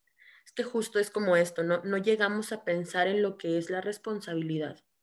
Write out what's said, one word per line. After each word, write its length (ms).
es 80
que 100
justo 360
es 120
como 240
esto, 280
¿no? 200
No 140
llegamos 540
a 120
pensar 440
en 140
lo 160
que 200
es 120
la 120
responsabilidad. 1040